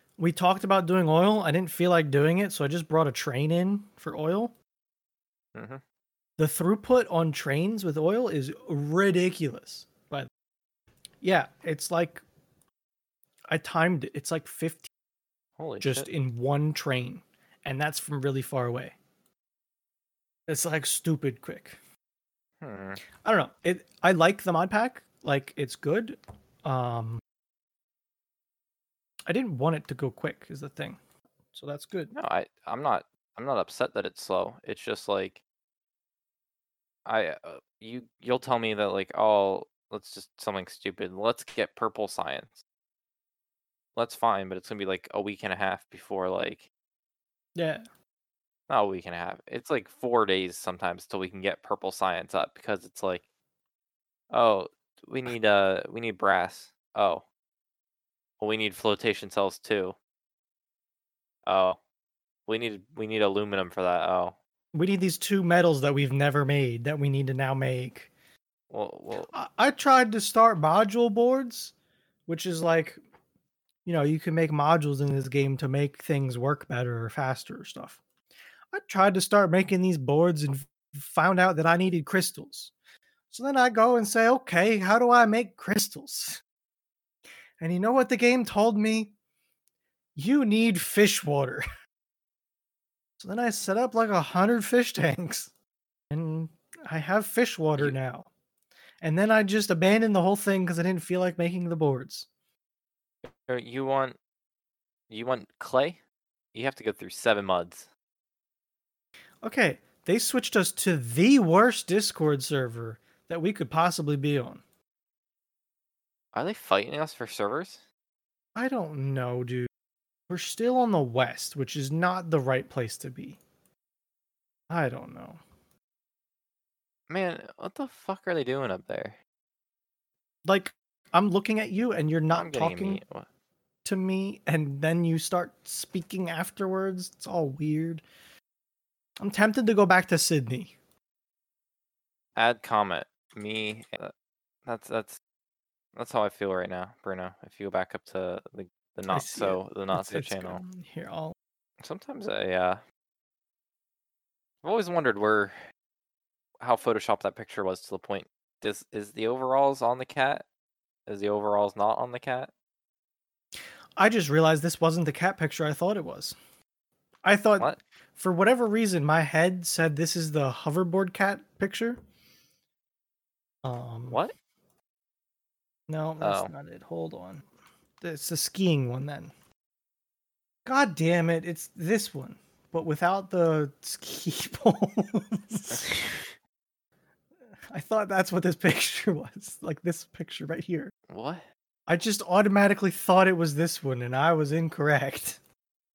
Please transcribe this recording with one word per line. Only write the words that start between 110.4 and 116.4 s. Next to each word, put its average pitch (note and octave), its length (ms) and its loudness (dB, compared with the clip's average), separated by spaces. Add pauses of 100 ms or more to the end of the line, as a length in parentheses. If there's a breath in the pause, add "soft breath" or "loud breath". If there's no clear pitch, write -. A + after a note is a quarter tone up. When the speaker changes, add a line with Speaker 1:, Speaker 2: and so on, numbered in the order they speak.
Speaker 1:
us F3+ 160 4
to F3 240 2
the D#3+ 440 6
worst G3 480 4
Discord D#3 540 0
server A#2 580 -4 (280)
that E3 140 -4
we G3+ 100 2
could D#3+ 180 -6
possibly D#3+ 460 0
be C#3+ 220 0
on. - 240 -8 (1700)
Speaker 2:
Are A#2+ 140 -4